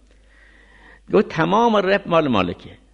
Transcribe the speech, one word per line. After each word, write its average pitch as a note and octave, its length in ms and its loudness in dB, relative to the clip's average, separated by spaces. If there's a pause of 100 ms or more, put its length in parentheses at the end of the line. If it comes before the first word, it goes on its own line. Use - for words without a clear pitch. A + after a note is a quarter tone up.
(1120)
گفت G#3 160 2
تمام G#3 460 0
الربح G3 340 0
مال D#3+ 200 2
مالکه. F#2 420 -2 (240)